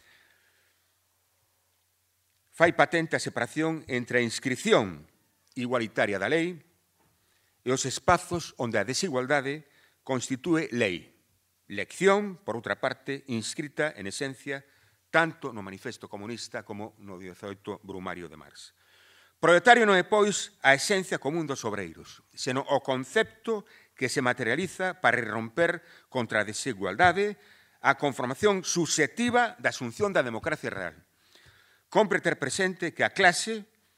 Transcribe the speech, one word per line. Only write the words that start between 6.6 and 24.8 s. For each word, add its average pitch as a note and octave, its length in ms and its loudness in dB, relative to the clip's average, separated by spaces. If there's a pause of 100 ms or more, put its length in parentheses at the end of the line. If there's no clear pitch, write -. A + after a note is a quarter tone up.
e A#2+ 80 -2
os - 160 -2
espazos E3+ 720 0
onde A#2 160 -2
a G2+ 80 2
desigualdade C3+ 800 -2 (400)
constitúe C#3 680 -2
lei. G2 440 -2 (560)
Lección, F#3+ 720 0
por A2+ 160 -6
outra A2 160 -2
parte, C3+ 560 -6
inscrita D3 640 -4
en G2+ 80 -10
esencia C#3 640 -8 (400)
tanto D#3+ 480 0
no G2+ 80 -8
Manifesto G2 480 -12
Comunista G#2+ 480 -10
como G#2+ 400 -12
no G2 160 -16
dezaoito G2 640 -12
Brumario F2+ 480 -10
de D2+ 80 -20
Marx. - 400 -20 (640)
Proletario G#3 480 8
non G3 80 6
é, F3+ 80 4
pois, G#3 560 0
a C#3 160 6
esencia F#3+ 400 -2
común D#3 320 -4
dos C3+ 160 -6
obreiros, F2+ 560 -8 (160)
senón C3 320 -4
o C3+ 160 0
concepto G#3 800 -2 (320)
que B2 160 -2
se D3 80 -2
materializa C3+ 800 -2